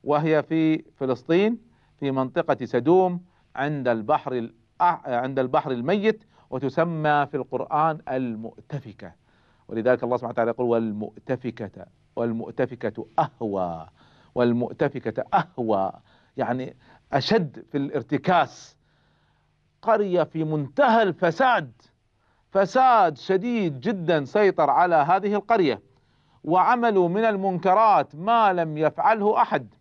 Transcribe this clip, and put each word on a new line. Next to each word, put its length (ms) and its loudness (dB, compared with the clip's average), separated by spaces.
وهي 400 2
في 340 2
فلسطين 800 -2
في 120 -2
منطقة 540 -2
سدوم 560 2
عند 320 -4
البحر 440 -2
الأح-، 760 -4
عند 320 -2
البحر 320 -2
الميت، 520 -2
وتسمى 840 -2
في 60 -6
القرآن 600 -2
المؤتفكة، 1120 -10
ولذلك 360 0
الله 140 -2
سبحانه 140 -6
وتعالى 200 -2
يقول: 160 -4
"والمؤتفكة، 1200 -6
والمؤتفكة 920 -6
أهوى، 680 -6
والمؤتفكة 880 -2
أهوى"، 580 -2
يعني 380 -6
أشد 580 -2
في 60 -4
الارتكاس، 1000 -2
قرية 420 2
في 200 -4
منتهى 600 2
الفساد، 680 0
فساد 680 4
شديد 640 -2
جدًا 460 0
سيطر 440 2
على 260 4
هذه 400 2
القرية، 460 0
وعملوا 680 2
من 160 0
المنكرات 880 2
ما 380 2
لم 240 -4
يفعله 640 0
أحد 400 -2